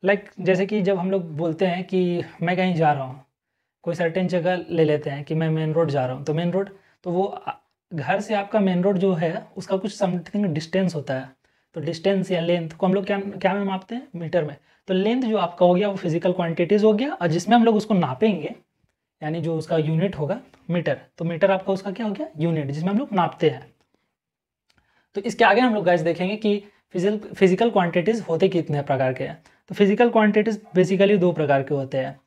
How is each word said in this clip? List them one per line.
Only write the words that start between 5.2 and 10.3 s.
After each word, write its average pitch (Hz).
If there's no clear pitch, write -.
कि 156
मैं 160
main 156
road 160
जा 135
रहा 131
हूँ, 143
तो 151
main 170
road, 196
तो 180
वो, 180
अ, -
घर 165
से 208
आपका 202
main 185
road 196
जो 190
है 170
उसका 190
कुछ 202
something 185